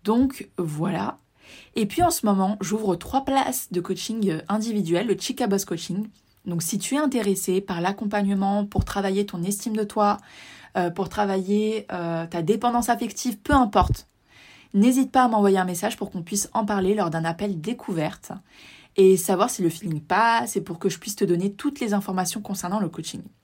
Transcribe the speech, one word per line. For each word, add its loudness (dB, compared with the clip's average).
Donc, 2
voilà. -2
Et 2
puis 2
en 6
ce -4
moment, 2
j'ouvre 0
trois -2
places -2
de 0
coaching, -2
euh, -2
individuel, 0
le 2
Chica -2
Boss 2
Coaching. -6
Donc -2
si -4
tu -2
es 2
intéressé 0
par -6
l'accompagnement 0
pour 0
travailler 0
ton -8
estime -4
de 0
toi, 2
euh, 0
pour -4
travailler, 0
euh, -4
ta -6
dépendance 0
affective, -4
peu 0
importe, 4
n'hésite 6
pas 4
à 6
m'envoyer 4
un 2
message -2
pour -6
qu'on -6
puisse -4
en 0
parler 2
lors 2
d'un -2
appel -2
découverte -4
et 10
savoir 2
si -4
le 2
feeling -4
passe 2
et 0
pour -8
que 0
je -4
puisse -10
te 0
donner 0
toutes -4
les 0
informations -2
concernant -4
le -2
coaching. -10